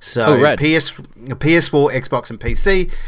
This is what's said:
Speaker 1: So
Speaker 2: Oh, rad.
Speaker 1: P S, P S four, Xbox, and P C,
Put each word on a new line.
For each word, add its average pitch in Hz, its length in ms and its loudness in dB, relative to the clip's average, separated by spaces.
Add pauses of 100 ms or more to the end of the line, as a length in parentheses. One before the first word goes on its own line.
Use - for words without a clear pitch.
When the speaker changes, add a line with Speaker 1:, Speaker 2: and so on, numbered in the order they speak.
Speaker 1:
So 117 240 -2
Speaker 2:
Oh, 127 160 4
rad. 139 180 2
Speaker 1:
P 151 160 2
S, 151 160 -2 (480)
P 160 160 2
S 165 140 2
four, 143 220 2
Xbox, 127 380 -4
and 113 80 -12
P 120 160 -4
C, - 360 2 (180)